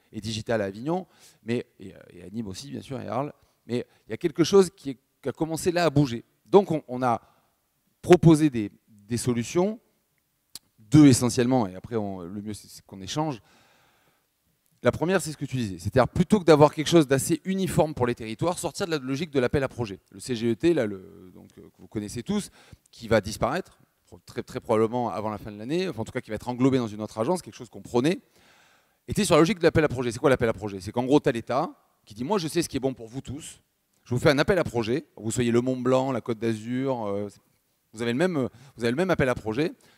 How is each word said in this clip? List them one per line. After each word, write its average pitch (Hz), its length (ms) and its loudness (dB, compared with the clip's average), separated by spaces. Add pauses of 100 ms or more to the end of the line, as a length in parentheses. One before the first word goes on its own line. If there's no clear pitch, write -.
(120)
et 110 100 -12
digital 110 400 -4
à 98 40 -2
Avignon, 139 420 -6 (360)
mais, 120 220 -4 (140)
et, 95 140 -16 (200)
et 87 100 -20
à 90 60 -16
Nîmes 107 180 -10
aussi 139 220 -12
bien 117 120 -12
sûr, 117 200 -12
et 98 60 -10
à 104 80 -6
Arles, 143 180 -6 (320)
mais 120 200 -4 (220)
il 101 40 -10
y - 20 -8
a 110 40 -8
quelque 165 260 0
chose 190 320 6
qui 139 160 -10
est, 120 60 -10 (260)
qui 135 60 -4
a - 20 -6
commencé 160 400 -2
là 170 140 0
à 156 40 4
bouger. 135 340 0 (220)
Donc 185 260 6
on, 151 160 -2
on 123 140 -4
a 120 180 2 (840)
proposé 156 480 6
des, 107 200 -4 (160)
des 113 300 -8
solutions, 170 600 -2 (1000)
deux 127 300 8
essentiellement, 123 600 4
et 92 80 -10
après 117 200 -10
on, 98 260 -4
le 98 200 -12
mieux 107 120 -10
c'est, - 140 -18
c'est - 180 -20
qu'on 98 160 -18
échange. 139 400 -6 (1400)
La 120 80 2
première, 165 280 0
c'est 151 120 -8
ce 139 60 -12
que 143 80 -8
tu 131 100 -8
disais, 98 240 -6
c'est-à-dire 101 280 2
plutôt - 320 2
que 170 40 -12
d'avoir 147 280 8
quelque 151 140 -4
chose 160 220 6
d'assez 139 360 0
uniforme 175 520 0
pour 123 100 -2
les 120 80 0
territoires, 120 460 -6
sortir 170 260 -6
de 170 60 -4
la 156 80 -2
logique 135 320 -6
de 139 80 2
l'appel 135 240 0
à 127 40 -2
projet. 104 320 -8 (120)
Le 98 80 -18
C 123 160 -6
G 117 160 0
E 110 40 0
T, 165 200 2
là, 127 100 0
le, 92 480 -12
donc, 92 240 -20
euh, 90 60 -20
que 85 180 -20
vous 92 60 -20
connaissez 104 340 -8
tous, 202 300 -4 (400)
qui 117 160 -18
va 110 120 4
disparaître, 113 600 -6 (260)
pro-, 98 220 -20
très, - 160 -10
très - 160 -12
probablement 113 500 0
avant 104 220 -6
la 101 80 -8
fin 110 120 -14
de 104 60 -16
l'année, 160 320 -6
enfin, 113 120 -10
en 104 40 -6
tout - 60 -16
cas 127 100 -8
qui - 80 -20
va 107 60 -8
être 117 140 -10
englobé 127 280 2
dans 120 100 -2
une 107 140 -10
autre 110 160 -10
agence, 151 240 -2
quelque - 140 -18
chose 123 140 -18
qu'on 98 120 -20
prônait, 147 380 0 (880)
était 185 180 -2
sur 175 80 2
la 151 60 8
logique 160 180 4
de 160 60 -10
l'appel 160 200 4
à 143 40 4
projet. 120 240 -2
C'est 107 80 -8
quoi 151 100 4
l'appel 123 200 4
à 110 40 0
projet ? 98 280 -8
C'est 104 100 -10
qu'en 123 140 -2
gros, 139 140 4
t'as 143 120 -2
l'État 127 420 -4 (320)
qui - 80 -20
dit, « 110 100 -10
Moi, 196 140 -2
je 160 100 -4
sais 165 140 -2
ce - 80 -2
qui 139 80 -6
est - 20 -2
bon 131 140 -2
pour 113 140 -16
vous 123 140 -12
tous, - 420 -14 (400)
je - 100 -6
vous 120 60 0
fais 160 100 6
un 139 80 4
appel 170 220 2
à 151 40 2
projet, 117 520 -2
vous 107 160 -6
soyez 123 180 0
le 117 120 4
Mont 131 160 -2
Blanc, 131 340 2
la 117 100 -4
Côte 117 160 -6
d'Azur, 117 720 -4
euh, 101 200 -4 (640)
vous 113 100 -8
avez 117 80 0
le 127 80 -2
même, 160 300 0 (260)
vous 113 80 -10
avez 117 80 2
le 127 60 -2
même 185 120 -2
appel 143 200 2
à 123 60 0
projet. 123 380 -4 (240)